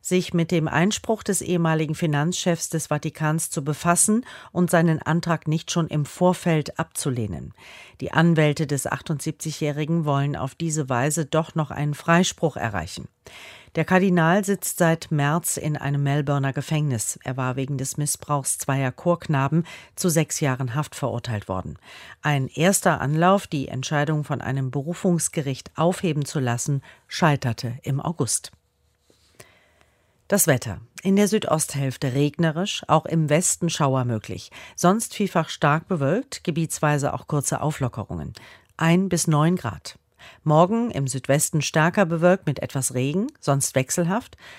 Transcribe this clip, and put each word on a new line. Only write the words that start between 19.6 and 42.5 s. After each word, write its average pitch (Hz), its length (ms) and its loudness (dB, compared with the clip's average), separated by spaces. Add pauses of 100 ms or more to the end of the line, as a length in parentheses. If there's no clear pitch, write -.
zu - 140 -2
sechs 156 320 0
Jahren 131 340 -2
Haft 151 200 -4
verurteilt 113 540 -4
worden. 92 300 -6 (440)
Ein 139 260 2
erster 175 540 2
Anlauf, 170 440 4
die 147 220 -4
Entscheidung 147 560 0
von 139 160 -4
einem 131 300 -4
Berufungsgericht 151 1080 -2
aufheben 160 480 0
zu - 160 -4
lassen, 127 400 0 (280)
scheiterte 131 760 0
im 135 180 -2
August. - 520 -4 (1800)
Das 202 180 2
Wetter. 120 340 0 (220)
In 196 140 4
der 208 120 6
Südosthälfte 139 840 0
regnerisch, 156 720 0
auch 156 160 4
im 160 240 0
Westen 165 400 2
Schauer 131 380 0
möglich. - 440 -6 (260)
Sonst 202 380 0
vielfach 180 360 0
stark 156 380 0
bewölkt, 170 540 -2
gebietsweise 151 680 0
auch - 140 -10
kurze 147 340 -2
Auflockerungen. 113 720 -4 (460)
Ein 175 320 4
bis 170 180 0
neun 160 280 4
Grad. - 420 -8 (440)
Morgen 180 480 4
im 139 160 -2
Südwesten 139 560 0
stärker 170 420 2
bewölkt 170 420 2
mit 143 140 -2